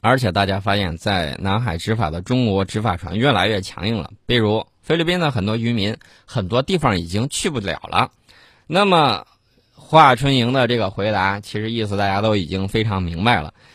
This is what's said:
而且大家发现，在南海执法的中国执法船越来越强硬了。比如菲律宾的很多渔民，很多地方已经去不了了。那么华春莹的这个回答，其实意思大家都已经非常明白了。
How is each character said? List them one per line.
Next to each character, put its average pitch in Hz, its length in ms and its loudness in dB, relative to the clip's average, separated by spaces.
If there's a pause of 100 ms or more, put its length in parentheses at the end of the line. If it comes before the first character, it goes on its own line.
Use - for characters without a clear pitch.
而 127 180 4
且 107 140 0
大 98 120 2
家 98 140 -2
发 101 160 0
现， 90 220 -2
在 87 420 -2
南 98 220 -2
海 92 160 -4
执 110 180 -2
法 98 160 -2
的 85 100 -6
中 127 240 0
国 98 200 2
执 107 160 -4
法 104 160 -2
船 90 200 -6
越 131 140 4
来 98 160 2
越 104 140 0
强 - 260 -8
硬 113 100 -2
了。 80 140 -8 (140)
比 123 100 0
如 110 320 2 (140)
菲 160 160 -2
律 165 80 0
宾 180 160 0
的 151 100 0
很 98 140 -2
多 107 100 -2
渔 117 160 -2
民， 110 240 -2 (300)
很 95 240 -4
多 120 120 2
地 190 160 -2
方 120 220 2
已 85 60 -6
经 107 240 -2
去 - 200 -4
不 139 100 -4
了 90 200 -6 (100)
了。 110 220 0 (560)
那 180 160 2
么 156 420 2 (480)
华 147 420 6
春 135 200 0
莹 120 160 2
的 127 160 2
这 120 80 0
个 104 140 0
回 101 240 -2
答， 98 260 0
其 104 220 -8
实 110 100 -4
意 113 140 -2
思 101 100 -4
大 101 120 0
家 98 120 0
都 107 160 2
已 92 100 0
经 95 220 -4
非 110 160 0
常 101 180 0
明 85 220 -4
白 113 180 2
了。 76 120 -10 (220)